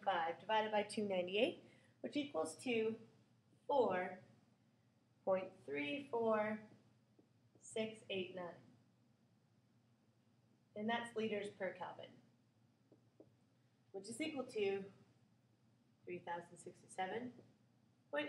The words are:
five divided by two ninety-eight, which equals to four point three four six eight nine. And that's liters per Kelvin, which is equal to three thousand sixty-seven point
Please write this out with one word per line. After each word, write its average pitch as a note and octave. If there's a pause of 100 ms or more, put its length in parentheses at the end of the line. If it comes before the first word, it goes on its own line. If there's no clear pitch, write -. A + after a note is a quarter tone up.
five E3+
divided A3
by G#3
two G#3
ninety-eight, F#3+ (380)
which -
equals D#4
to A3+ (720)
four F#3+ (1040)
point F#3+ (200)
three C#4+
four A3 (1040)
six A3
eight F#3
nine. F3+ (2250)
And G#3+
that's A#3
liters G#3 (100)
per F#3
Kelvin, - (1800)
which F#4+
is A#3+
equal D4+
to G3 (1200)
three F3
thousand F3
sixty-seven G3 (840)
point D4